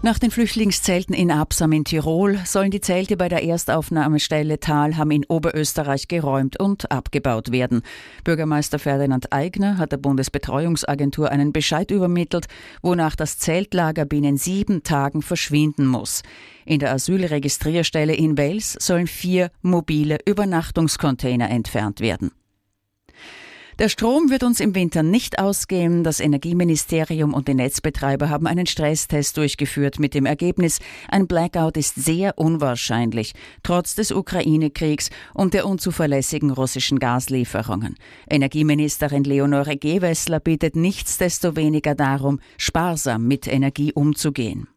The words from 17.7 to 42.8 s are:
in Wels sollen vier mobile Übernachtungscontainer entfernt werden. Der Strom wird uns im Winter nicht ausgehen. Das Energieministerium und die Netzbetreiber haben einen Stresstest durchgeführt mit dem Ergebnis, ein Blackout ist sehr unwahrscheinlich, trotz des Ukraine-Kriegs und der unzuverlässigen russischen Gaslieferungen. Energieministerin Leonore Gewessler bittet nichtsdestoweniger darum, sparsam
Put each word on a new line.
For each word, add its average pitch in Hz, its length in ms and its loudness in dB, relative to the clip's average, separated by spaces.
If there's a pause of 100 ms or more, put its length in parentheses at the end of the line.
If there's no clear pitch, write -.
in 156 220 2
Wels 160 420 -2
sollen 175 300 0
vier 180 420 0 (120)
mobile 151 640 2
Übernachtungscontainer 160 1300 0
entfernt 107 500 -2
werden. 92 300 -2 (1500)
Der 220 120 4
Strom 269 400 2
wird 262 120 2
uns 240 180 2
im 202 140 2
Winter 175 280 2
nicht 180 360 2
ausgehen. 180 640 0
Das 160 160 0
Energieministerium 156 1160 2
und 135 120 -2
die 143 60 0
Netzbetreiber 139 800 0
haben 151 160 0
einen 175 200 0
Stresstest 151 680 0
durchgeführt 143 640 0
mit 147 160 0
dem 139 100 2
Ergebnis, 170 540 0 (320)
ein 190 160 4
Blackout 165 500 0
ist - 180 -2
sehr 165 440 0
unwahrscheinlich, 120 960 0 (280)
trotz 175 320 0
des 202 180 -2
Ukraine-Kriegs 156 960 0 (240)
und 185 180 2
der 202 140 0
unzuverlässigen 151 840 0
russischen 131 460 -2
Gaslieferungen. 120 1000 -2 (340)
Energieministerin 147 920 2
Leonore 139 520 2
Gewessler 165 640 0
bittet 160 340 0
nichtsdestoweniger 160 1200 0
darum, 139 460 0 (160)
sparsam 147 720 0